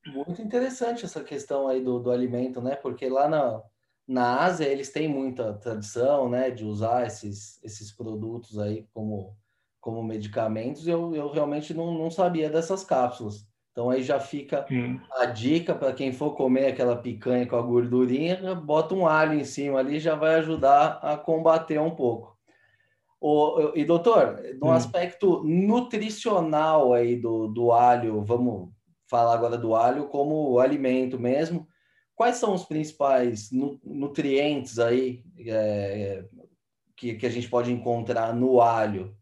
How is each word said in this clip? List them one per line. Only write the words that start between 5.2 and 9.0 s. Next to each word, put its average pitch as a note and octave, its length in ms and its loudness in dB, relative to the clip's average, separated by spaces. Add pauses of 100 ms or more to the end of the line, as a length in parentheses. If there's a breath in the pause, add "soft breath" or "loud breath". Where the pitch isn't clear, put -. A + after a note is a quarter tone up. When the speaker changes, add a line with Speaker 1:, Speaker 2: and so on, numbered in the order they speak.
Speaker 1:
tradição, A#2 760 -2
né, B2+ 220 0
de A2 120 -10
usar A2+ 440 0
esses, - 560 -12
esses G#2+ 280 -16
produtos A2 680 -10
aí G#2+ 340 -4
como, G#2+ 420 -8 (440)